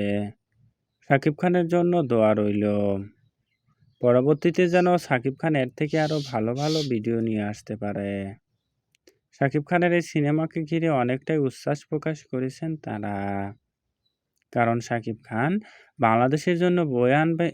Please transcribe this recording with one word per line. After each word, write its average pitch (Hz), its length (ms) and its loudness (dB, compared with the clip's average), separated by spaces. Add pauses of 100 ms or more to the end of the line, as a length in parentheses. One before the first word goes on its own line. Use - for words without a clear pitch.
(1120)
শাকিব 147 260 2
খানের 180 300 0
জন্য 175 260 2 (100)
দোয়া 117 320 4
রইল। 104 300 0 (1400)
পরবর্তীতে 147 680 2
যেন 180 280 4
শাকিব 135 420 -2
খান 160 180 0
এর 131 200 0
থেকে 151 240 -2
আরও 151 260 0
ভালো 117 280 -2
ভালো 151 240 -2 (100)
ভিডিও 117 320 -2
নিয়ে 110 220 -2
আসতে 104 340 -8
পারে।" 101 340 -6 (1200)
শাকিব 147 320 0
খানের 175 280 2
এই 175 100 4
সিনেমাকে 156 600 -2
ঘিরে 165 280 -2
অনেকটাই 131 480 0
উচ্ছ্বাস 143 460 -2
প্রকাশ 156 400 -4
করেছেন 131 520 -6
তারা, 104 400 -6 (1400)
কারণ 120 280 2
শাকিব 117 440 -6
খান 127 280 -2 (460)
বাংলাদেশের 131 600 2
জন্য 180 240 2
বয়ে 127 320 2
আনবে 160 400 2